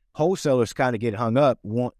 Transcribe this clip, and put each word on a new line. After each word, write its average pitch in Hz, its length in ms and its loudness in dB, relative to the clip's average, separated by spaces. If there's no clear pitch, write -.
wholesalers 147 580 0
kinda 127 260 -2
get 110 180 -2
hung 117 220 -2
up, 139 260 4
want, 117 360 -4